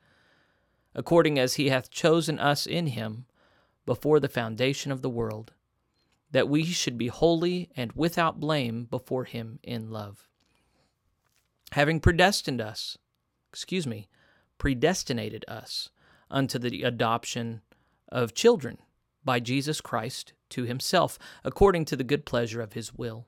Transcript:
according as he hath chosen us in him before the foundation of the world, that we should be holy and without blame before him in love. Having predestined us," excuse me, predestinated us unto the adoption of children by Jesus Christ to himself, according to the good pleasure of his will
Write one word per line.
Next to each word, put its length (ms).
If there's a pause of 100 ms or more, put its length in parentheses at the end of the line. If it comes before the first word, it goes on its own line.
(960)
according 420
as 180
he 120
hath 240
chosen 480
us 260
in 220
him 380 (580)
before 360
the 100
foundation 600
of 100
the 80
world, 440 (760)
that 180
we 160
should 360
be 80
holy 680
and 180
without 460
blame 460
before 380
him 400
in 260
love. 400 (1400)
Having 280
predestined 600
us," 380 (500)
excuse 380
me, 200 (520)
predestinated 880
us 420 (400)
unto 300
the 240
adoption 760 (460)
of 280
children 420 (480)
by 140
Jesus 420
Christ 520 (160)
to 160
himself, 520 (260)
according 420
to 100
the 80
good 200
pleasure 380
of 120
his 200
will 340